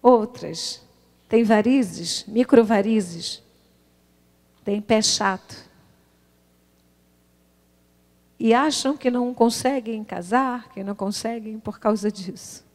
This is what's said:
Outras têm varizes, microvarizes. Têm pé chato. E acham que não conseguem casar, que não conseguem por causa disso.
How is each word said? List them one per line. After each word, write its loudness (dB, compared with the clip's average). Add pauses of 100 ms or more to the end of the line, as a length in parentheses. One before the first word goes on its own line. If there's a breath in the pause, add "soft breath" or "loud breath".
Outras 0 (460)
têm 4
varizes, 2
microvarizes. 2 (1200)
Têm -4
pé 2
chato. -2 (2750)
E 4
acham 0
que -2
não -2
conseguem 0
casar, -4
que -12
não -6
conseguem -8
por -10
causa 0
disso. -14